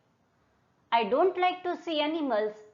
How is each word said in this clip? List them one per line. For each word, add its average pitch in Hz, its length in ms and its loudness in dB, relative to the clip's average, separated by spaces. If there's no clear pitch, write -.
"I 233 120 4
don't 294 300 2
like 359 340 -2
to 349 40 -2
see 330 280 -6
animals 277 520 -2